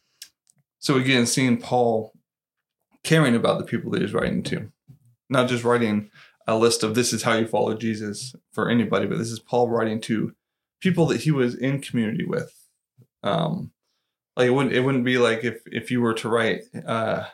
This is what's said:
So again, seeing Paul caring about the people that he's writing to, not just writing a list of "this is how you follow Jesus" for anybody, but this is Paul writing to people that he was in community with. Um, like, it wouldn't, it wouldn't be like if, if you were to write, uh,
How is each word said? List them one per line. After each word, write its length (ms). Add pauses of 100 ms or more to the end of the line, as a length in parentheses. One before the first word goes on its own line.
(800)
So 180
again, 300
seeing 320
Paul 540 (880)
caring 320
about 240
the 60
people 280
that 100
he's 100
writing 320
to, 260 (580)
not 200
just 160
writing 460 (360)
a 100
list 260
of 120
"this 200
is 80
how 140
you 100
follow 280
Jesus" 600 (180)
for 160
anybody, 380
but 100
this 140
is 100
Paul 300
writing 320
to 320 (460)
people 260
that 160
he 80
was 240
in 260
community 440
with. 280 (680)
Um, 500 (640)
like, 120
it 20
wouldn't, 240
it 60
wouldn't 260
be 100
like 280
if, 200
if 260
you 120
were 120
to 140
write, 340 (240)
uh, 480